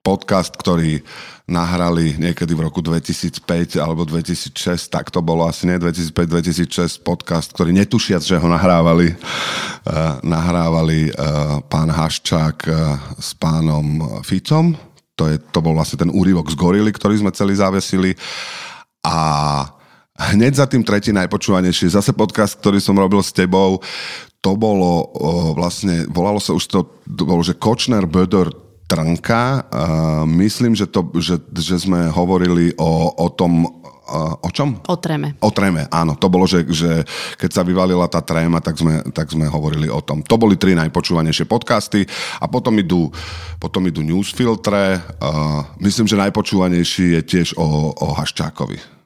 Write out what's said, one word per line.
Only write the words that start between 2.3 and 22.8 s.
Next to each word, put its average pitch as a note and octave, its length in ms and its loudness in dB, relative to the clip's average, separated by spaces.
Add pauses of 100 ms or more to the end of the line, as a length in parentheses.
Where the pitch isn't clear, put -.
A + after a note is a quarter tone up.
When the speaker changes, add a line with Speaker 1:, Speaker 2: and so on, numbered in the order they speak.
Speaker 1:
v D#2+ 80 -2
roku D#2+ 160 -4
dvetisícpäť E2+ 1040 -4
alebo E2 240 -2
dvetisícšesť, E2+ 800 -4
tak - 240 -6
to F2+ 80 0
bolo E2 240 0
asi, E2 240 -2
nie? F2+ 80 2
Dvetisícpäť, E2+ 560 -2
dvetisícšesť E2+ 720 -2
podcast, F2 480 -4
ktorý F2 240 2
netušiac, G2+ 480 2
že F2 160 2
ho E2+ 80 2
nahrávali, E2+ 640 4
e, F2 40 -6 (1080)
nahrávali, E2 880 2
e, - 0 - (560)
pán D#2+ 240 0
Haščák, D#2 720 0
e, D#2+ 80 -2 (480)
s - 160 -10
pánom D2+ 880 -2
Ficom. D#3 480 2 (460)
To E2 80 2
je, D#2 100 2 (140)
to - 80 0
bol D#2+ 160 2
vlastne D2+ 240 -2
ten E2 160 0
úryvok F2+ 320 4
z D#2+ 100 -6
Gorily, G2+ 380 2
ktorý G#2 240 2
sme G2+ 160 0
celý G2 240 0
zavesili. F#2+ 560 2 (880)
A D2 640 0 (640)
hneď C3 320 4
za C3+ 80 2
tým A#2+ 160 2
tretí G2+ 240 0
najpočúvanejší, F#2 800 2
zase G2+ 240 2
podcast, G#2 400 0
ktorý G2+ 240 2
som G2 160 2